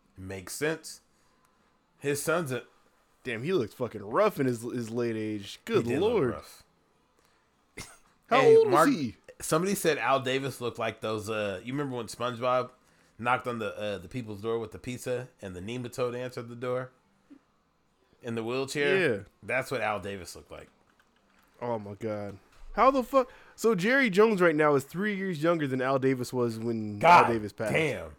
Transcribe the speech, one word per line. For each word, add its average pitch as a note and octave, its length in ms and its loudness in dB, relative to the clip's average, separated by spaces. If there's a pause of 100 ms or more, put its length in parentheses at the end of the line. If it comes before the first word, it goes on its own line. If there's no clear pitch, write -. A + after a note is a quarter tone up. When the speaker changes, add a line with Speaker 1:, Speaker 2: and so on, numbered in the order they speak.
(180)
Speaker 1:
Makes F#2+ 380 -12
sense. D#3 440 -6 (1000)
His C#3+ 220 -2
son's D#3+ 300 -2
a A#2+ 120 -4 (600)
Speaker 2:
Damn, A#2 200 -6
he F3+ 100 -2
looked B2+ 220 -2
fucking A2 280 -6
rough D#3+ 360 2
in C3+ 80 2
his, A#2 160 -2
his A#2 260 -6
late A#2 260 -2
age. G#2+ 480 -6
Good F#3 220 0
Speaker 1:
He A#2+ 80 -2
did D3 80 0
look A3 100 2
Speaker 2:
lord. F3+ 200 2
Speaker 1:
rough. - 320 -14 (1120)
Speaker 2:
<laughs> - 80 -14 (440)
How A#3 120 6
Speaker 1:
Hey, A4+ 160 10
Speaker 2:
old A4+ 100 8
was G4 60 2
Speaker 1:
Mark, D#4 160 8
Speaker 2:
he? D3 260 0 (240)
Speaker 1:
somebody F3+ 360 0
said D#3 240 2
Al C3 200 2
Davis C3 400 -2
looked A#2 200 -6
like A2+ 220 -4
those, A2 280 -4
uh, G2+ 340 -4
you A#2+ 80 -8
remember C#3 260 -4
when A2 100 -6
SpongeBob B2 640 -2 (480)
knocked B2 280 0
on A#2 120 -4
the, G2+ 180 -6
uh, G2+ 220 -4
the F2 100 -14
people's G#2+ 320 -10
door A2+ 180 -2
with G#2+ 120 -8
the F2+ 80 -16
pizza B2 480 -8 (140)
and F#2+ 140 -12
the F2 60 -10
nematode B2 560 -6
answered B2 320 -10
the A#2+ 60 -14
door? B2+ 340 -6 (1300)
In A#2 120 -6
the A2+ 80 -4
wheelchair? C3+ 540 0 (160)
Speaker 2:
Yeah. G2+ 40 -2 (260)
Speaker 1:
That's B2 280 -4
what B2 100 -4
Al G#2+ 180 -2
Davis F#2+ 360 -10
looked D#2 160 -20
like. D2+ 180 -18 (920)
Speaker 2:
Oh A#2+ 180 -4
my G2+ 140 -12
god. G#2 440 -6 (360)
How A#3 160 6
the C#4 140 2
fuck? B3+ 260 2 (260)
So A3+ 200 4
Jerry A#3+ 340 4
Jones G3+ 320 0
right E3+ 140 6
now D3+ 200 4
is C3+ 100 2
three G3+ 300 -4
years F#3+ 280 -6
younger D#3+ 240 0
than B2+ 140 -2
Al C3+ 180 0
Davis B2+ 320 0
was A#2+ 260 -2
when A2 420 -4
Speaker 1:
God E3 260 10
Speaker 2:
Al A#2 80 0
Davis G#2+ 180 -4
passed. - 220 -4
Speaker 1:
damn. A2+ 460 -2